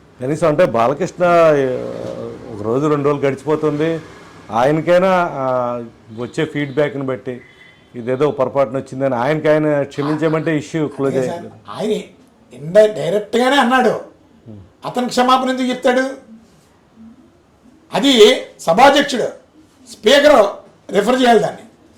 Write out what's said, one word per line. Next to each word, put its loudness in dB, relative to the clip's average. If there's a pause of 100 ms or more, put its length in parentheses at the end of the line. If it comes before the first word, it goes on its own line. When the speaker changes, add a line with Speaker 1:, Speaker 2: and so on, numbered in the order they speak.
(220)
Speaker 1:
కనీసం -2
అంటే 4
బాలకృష్ణ, 0
ఆ, 6 (1040)
ఒక -12
రోజు 0
రెండు 0
రోజులు 0
గడిచిపోతుంది, -2 (500)
ఆయనకైనా, 2
ఆ, -4 (720)
వచ్చే -4
ఫీడ్‌బ్యాక్‌ని -4
బట్టి -8 (540)
ఇదేదో -2
పొరపాటున -2
వచ్చిందని -4
ఆయనకి -2
ఆయన 2
క్షమించమంటే -2
ఇష్యూ -4
క్లోజ్ -2
Speaker 2:
అదే -2
Speaker 1:
అయ్యింది. -12
Speaker 2:
సార్, -20
ఆయన -6 (600)
ఇండై-, 2
డైరెక్ట్గానే -2
అన్నాడు, 0 (840)
అతను -4
క్షమాపణ 0
ఎందుకు -4
చెప్తాడు? 0 (1800)
అది 4 (140)
సభాధ్యక్షుడు, 2 (640)
స్పీకర్ 4 (460)
రిఫర్ 0
చేయాలి 4
దాన్ని, -4 (360)